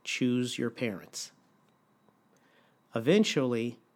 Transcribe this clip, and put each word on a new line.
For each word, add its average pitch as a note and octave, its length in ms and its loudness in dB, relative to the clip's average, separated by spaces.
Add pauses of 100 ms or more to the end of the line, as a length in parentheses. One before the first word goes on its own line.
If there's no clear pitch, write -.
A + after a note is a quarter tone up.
choose B2 520 0
your A#2+ 140 -2
parents. - 640 -8 (1600)
Eventually, B2 840 2 (160)